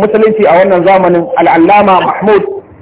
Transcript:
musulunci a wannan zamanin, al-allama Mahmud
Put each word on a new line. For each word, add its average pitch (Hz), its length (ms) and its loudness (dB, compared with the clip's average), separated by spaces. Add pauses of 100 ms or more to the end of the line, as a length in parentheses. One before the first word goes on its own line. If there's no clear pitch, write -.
musulunci 214 420 0
a 160 140 2
wannan 190 240 0
zamanin, 175 420 0 (140)
al-allama 175 640 2
Mahmud 196 420 -2 (380)